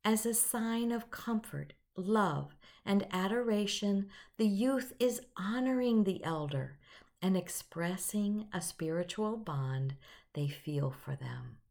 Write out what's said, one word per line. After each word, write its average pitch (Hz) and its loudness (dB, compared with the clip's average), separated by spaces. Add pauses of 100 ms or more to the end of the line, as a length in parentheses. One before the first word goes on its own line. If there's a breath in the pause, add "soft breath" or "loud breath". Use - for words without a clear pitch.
As 220 4
a 233 2
sign 233 2
of 226 -4
comfort, 214 -4 (240)
love, 180 2 (300 loud breath)
and 196 4
adoration, 202 0 (300 loud breath)
the 220 4
youth 247 2
is 233 2 (140)
honoring 240 2
the 185 0
elder 143 -4 (420 loud breath)
and 185 4
expressing 202 -2
a 180 -2
spiritual 175 -2
bond 135 -2 (380 loud breath)
they 143 -2
feel 143 -2
for 135 -8
them. 123 -10 (140)